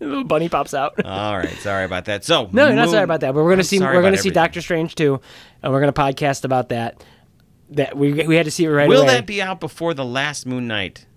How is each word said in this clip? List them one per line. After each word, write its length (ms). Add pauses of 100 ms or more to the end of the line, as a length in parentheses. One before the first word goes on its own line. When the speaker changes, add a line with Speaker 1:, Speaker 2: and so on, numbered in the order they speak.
Speaker 1:
a 40
little 200
bunny 240
pops 240
out. 320
Speaker 2:
All 320
right, 220
sorry 260
about 220
that. 180
So, 280
Speaker 1:
No, 160
you're 60
not 120
Speaker 2:
mo-, 60
Speaker 1:
sorry 120
about 160
that, 140
but 100
we're 60
gonna 100
Speaker 2:
I'm 40
Speaker 1:
see, 140
Speaker 2:
sorry 180
Speaker 1:
we're 60
gonna 120
Speaker 2:
about 80
Speaker 1:
see 80
Speaker 2:
everything. 120
Speaker 1:
Doctor 200
Strange 320
two. 260 (420)
And 100
we're 80
gonna 120
podcast 520
about 260
that. 320 (680)
That 260
we, 160 (140)
we 100
had 80
to 60
see 140
it 40
right 200
Speaker 2:
Will 140
Speaker 1:
away. 120
Speaker 2:
that 120
be 160
out 160
before 360
the 100
last 420
Moon 220
Knight? 380 (100)